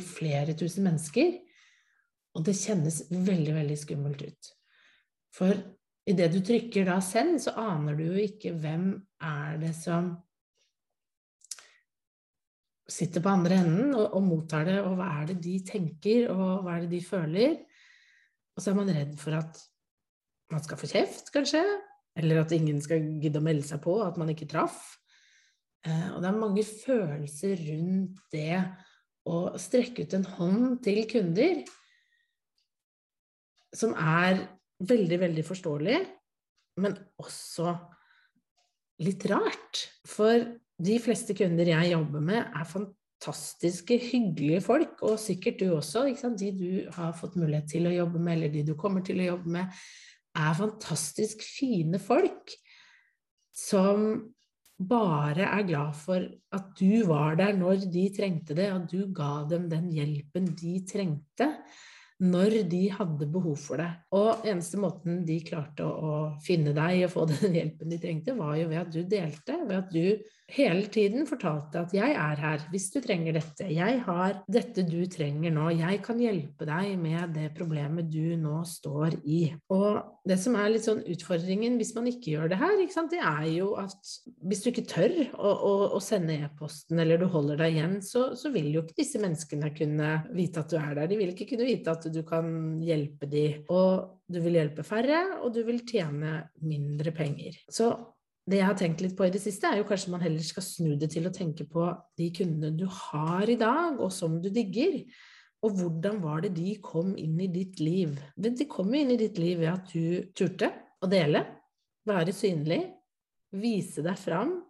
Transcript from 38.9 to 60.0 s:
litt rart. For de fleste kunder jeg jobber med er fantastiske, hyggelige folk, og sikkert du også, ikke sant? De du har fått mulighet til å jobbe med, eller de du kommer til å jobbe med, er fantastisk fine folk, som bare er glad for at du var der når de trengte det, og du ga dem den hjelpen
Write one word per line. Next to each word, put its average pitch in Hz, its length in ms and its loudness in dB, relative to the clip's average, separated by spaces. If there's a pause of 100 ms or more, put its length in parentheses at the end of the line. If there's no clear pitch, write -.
litt 190 280 -2
rart. - 540 -2 (220)
For 226 360 4 (400)
de 208 180 4
fleste 208 360 0
kunder 175 320 4
jeg 170 240 6
jobber 151 300 0
med 202 180 2
er 156 260 -6
fantastiske, - 1300 -4 (120)
hyggelige 170 560 2
folk, 285 400 2
og 214 160 2
sikkert 202 400 -2
du 190 100 2
også, 196 380 0
ikke 240 160 -4
sant? 226 160 -2
De 202 160 -2
du 185 380 -2
har 170 220 -4
fått 180 220 -6
mulighet 151 360 2
til 170 140 2
å 175 60 2
jobbe 170 260 0
med, 170 160 0
eller 156 160 0
de 147 140 0
du 156 120 -2
kommer 190 260 0
til 190 160 -2
å 180 120 0
jobbe 170 240 -4
med, 185 260 -6 (500)
er 160 240 2
fantastisk - 880 -4
fine 190 560 0
folk, - 540 0 (1000)
som 208 640 2 (640)
bare 185 640 2
er 196 220 0
glad 151 280 -2
for 185 280 -2 (280)
at - 280 -6
du 208 260 6
var 156 320 4
der 202 180 4
når 190 380 2
de 180 180 4
trengte 190 460 -2
det, 196 160 2
og 175 160 -4
du 190 240 -2
ga 147 340 -2
dem 170 240 0
den 165 220 -2
hjelpen 151 640 -2